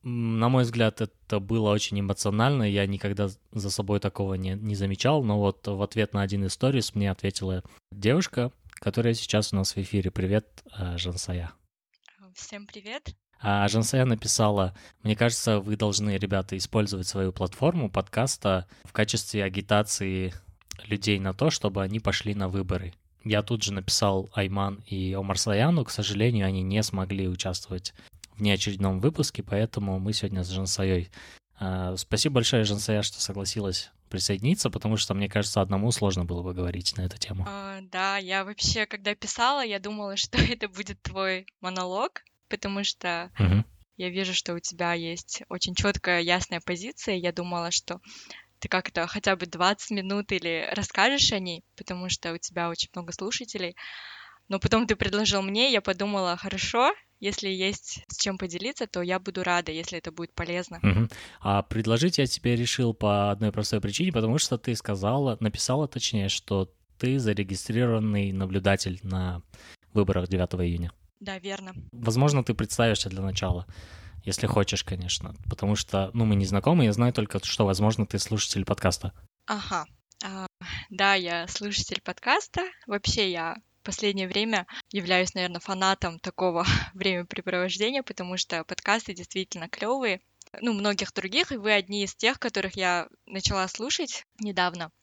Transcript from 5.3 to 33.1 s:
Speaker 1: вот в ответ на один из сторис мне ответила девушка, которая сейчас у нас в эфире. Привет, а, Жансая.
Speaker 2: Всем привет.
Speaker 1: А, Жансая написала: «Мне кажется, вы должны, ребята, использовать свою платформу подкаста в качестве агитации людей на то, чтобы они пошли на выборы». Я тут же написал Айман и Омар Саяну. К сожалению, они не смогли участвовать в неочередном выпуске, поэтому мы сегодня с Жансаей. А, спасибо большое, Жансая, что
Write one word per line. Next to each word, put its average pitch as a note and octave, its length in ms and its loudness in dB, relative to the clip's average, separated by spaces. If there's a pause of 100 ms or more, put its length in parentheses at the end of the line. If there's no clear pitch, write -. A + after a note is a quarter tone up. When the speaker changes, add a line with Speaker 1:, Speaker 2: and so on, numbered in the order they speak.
Speaker 1:
вот G2 260 2
в G2+ 160 -2
ответ G#2 320 0
на G2+ 80 2
один G2 220 0
из F#2 80 -2
сторис C3 420 0
мне G2+ 160 2
ответила F#2+ 540 -2 (260)
девушка, A#2+ 600 2 (220)
которая A#2 400 2
сейчас G#2+ 380 0
у G#2 40 2
нас F#2+ 180 2
в - 40 -4
эфире. F#2+ 340 0
Привет, G2 340 2 (240)
а, F2+ 260 -4
Жансая. F2 540 -4 (840)
Speaker 2:
Всем G#3 320 -14
привет. G#3+ 500 -12 (240)
Speaker 1:
А, G2+ 280 2
Жансая A2+ 360 2
написала: G#2+ 720 2 (280)
«Мне G#2+ 120 2
кажется, A#2 460 4
вы G#2 160 -2
должны, G#2 400 2
ребята, F#2+ 400 0
использовать F#2+ 500 0
свою F#2+ 260 0
платформу C3 580 0
подкаста F#2+ 760 0 (180)
в - 80 -20
качестве G#2+ 520 0
агитации F#2+ 880 0 (520)
людей G#2 320 2
на F#2+ 160 -2
то, C#3+ 160 4
чтобы G2 320 0
они G#2 180 -2
пошли G#2 340 0
на G2 140 -2
выборы». F#2 460 -2 (300)
Я G#2 180 4
тут A2 200 -2
же G2 100 -2
написал F#2+ 640 2
Айман G2 520 -2
и F#2+ 260 -2
Омар G2 260 -2
Саяну. B2 460 4
К - 60 -6
сожалению, G#2 560 2
они F#2+ 160 0
не G2 200 2
смогли F#2+ 460 -2
участвовать F2+ 640 -4 (440)
в G#2 60 -4
неочередном G2 580 2
выпуске, C#3 420 0
поэтому G2+ 560 0
мы G2 140 -2
сегодня G2 320 -2
с F2+ 40 -6
Жансаей. F#2 640 0 (480)
А, F#2 380 -2
спасибо - 400 0
большое, A2+ 280 4
Жансая, G#2 380 0
что - 180 -6